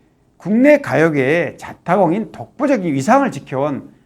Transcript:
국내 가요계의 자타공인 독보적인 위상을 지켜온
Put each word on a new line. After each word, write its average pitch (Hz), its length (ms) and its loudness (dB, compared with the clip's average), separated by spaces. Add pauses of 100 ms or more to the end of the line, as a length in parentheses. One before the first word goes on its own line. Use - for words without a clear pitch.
(380)
국내 254 440 4
가요계의 143 760 0
자타공인 185 760 -2
독보적인 196 640 -4
위상을 214 380 2
지켜온 139 600 -6 (140)